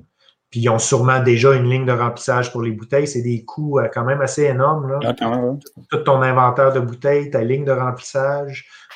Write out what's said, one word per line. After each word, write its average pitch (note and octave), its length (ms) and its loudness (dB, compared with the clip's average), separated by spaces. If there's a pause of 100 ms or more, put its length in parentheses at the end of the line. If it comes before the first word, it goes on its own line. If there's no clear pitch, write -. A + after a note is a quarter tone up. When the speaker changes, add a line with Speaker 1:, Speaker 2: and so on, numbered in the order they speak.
(500)
Speaker 1:
Puis A#2 120 -6
ils A#2 80 2
ont A2+ 100 2
sûrement B2+ 420 2
déjà A#2+ 340 4
une B2 140 0
ligne C3 160 -2
de B2+ 60 0
remplissage A#2+ 640 -2
pour A#2+ 80 -6
les A#2 100 -4
bouteilles. C#3 340 -2
C'est C#3+ 160 -6
des A#2 220 -4
coûts, D3 360 -4
euh, A#2 140 0
quand A#2+ 120 -4
même C#3 160 0
assez C3+ 220 0
énormes, C#3 460 0
là. C3+ 140 -4
Speaker 2:
Ah, A#2+ 160 0
quand A2+ 100 -2
même, B2 260 0
ouais. - 340 -18
Speaker 1:
Tout - 80 -4
ton C3+ 240 2
inventaire C3 500 4
de C3 80 0
bouteilles, C#3 500 0
ta C3 140 0
ligne C3+ 220 0
de C3+ 80 2
remplissage. C3+ 920 -4 (300)